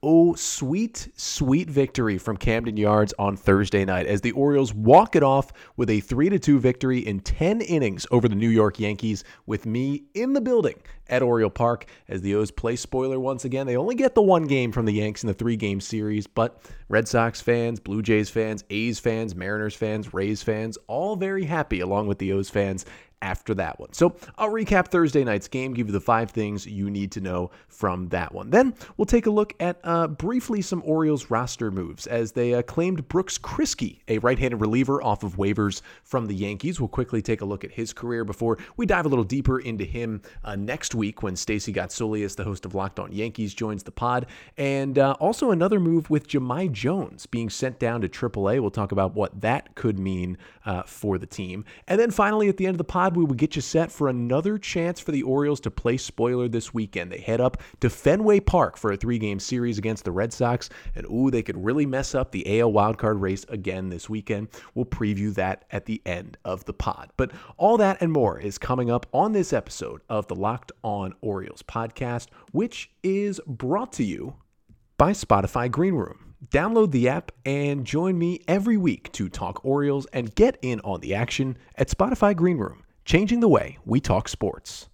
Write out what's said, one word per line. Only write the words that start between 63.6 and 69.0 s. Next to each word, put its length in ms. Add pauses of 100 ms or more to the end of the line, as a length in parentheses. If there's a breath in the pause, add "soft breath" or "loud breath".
this 220
weekend. 380 (260 loud breath)
We'll 100
preview 480
that 380
at 160
the 180
end 400
of 200
the 80
pod. 440
But 140 (260 loud breath)
all 200
that 220
and 120
more 280
is 200
coming 320
up 200